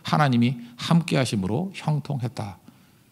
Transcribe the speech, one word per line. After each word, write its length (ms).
하나님이 540
함께 420
하심으로 560
형통했다. 840